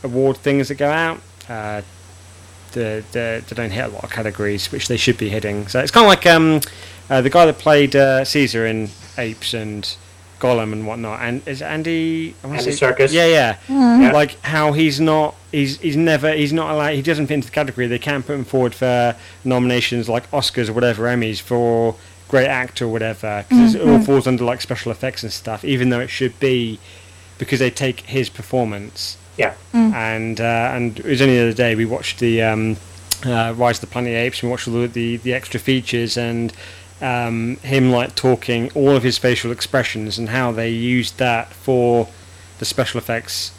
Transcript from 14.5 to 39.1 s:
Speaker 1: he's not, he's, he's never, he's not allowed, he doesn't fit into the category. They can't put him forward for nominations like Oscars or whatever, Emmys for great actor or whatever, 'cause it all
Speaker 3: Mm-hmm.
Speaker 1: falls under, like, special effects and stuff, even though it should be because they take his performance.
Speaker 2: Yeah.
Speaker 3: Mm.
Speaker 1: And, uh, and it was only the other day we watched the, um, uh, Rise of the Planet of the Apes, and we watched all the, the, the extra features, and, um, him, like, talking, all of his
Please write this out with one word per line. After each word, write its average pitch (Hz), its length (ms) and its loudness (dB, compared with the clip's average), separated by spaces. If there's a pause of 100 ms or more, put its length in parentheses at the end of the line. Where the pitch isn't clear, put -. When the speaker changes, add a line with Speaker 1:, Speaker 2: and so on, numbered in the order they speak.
Speaker 1:
he's 147 280 2
not, 156 340 2 (180)
he's, 139 260 -2
he's 151 180 -2
never, 156 360 2
he's 147 200 0
not 156 180 -2
allowed, 151 240 0
he 139 80 -2
doesn't 151 240 0
fit 151 80 -2
into 143 140 -2
the - 60 -16
category. 131 320 -2
They 120 120 -2
can't 139 280 -4
put 147 80 -6
him 135 100 -6
forward 123 300 0
for 123 400 2 (300)
nominations 123 640 0
like 120 220 -2
Oscars 123 400 -2
or - 20 -6
whatever, 117 320 0
Emmys 117 360 -2
for 117 560 0 (320)
great 135 200 4
actor 127 380 -4
or - 20 -2
whatever, 107 640 -6
'cause 240 240 8
it 208 80 -2
all 156 60 4
Speaker 3:
Mm-hmm. 131 160 6
Speaker 1:
falls 135 220 4
under, 127 180 0
like, 123 180 -2
special - 280 -6
effects 127 320 -8
and 110 100 -8
stuff, - 320 -10
even 127 260 0
though 120 100 0
it 131 100 -8
should - 300 -4
be 120 380 0 (580)
because 131 220 -4
they 127 120 2
take 131 320 -4
his 131 280 -2
performance. 110 880 -6 (180)
Speaker 2:
Yeah. 107 160 -2 (220)
Speaker 3:
Mm. 220 200 4
Speaker 1:
And, 113 460 -4
uh, 117 320 0
and 120 260 -4
it - 60 -12
was 131 160 0
only 131 160 6
the 120 60 4
other 117 100 2
day 117 220 0
we 110 100 0
watched - 360 -6
the, 113 220 2
um, 110 340 0 (500)
uh, 117 300 0
Rise 120 200 2
of - 60 -12
the - 60 -12
Planet 123 220 -4
of 117 40 -2
the 117 60 0
Apes, 123 220 -4
and 123 60 -4
we - 40 -2
watched 123 160 -6
all 117 60 -4
the, 120 120 0
the, 117 320 -4
the 123 160 -4
extra 127 260 -6
features, 120 560 -2
and, 117 360 -4 (480)
um, 120 600 -4
him, 127 280 2
like, 123 240 0
talking, 120 600 0
all 143 200 4
of 127 80 2
his 123 160 0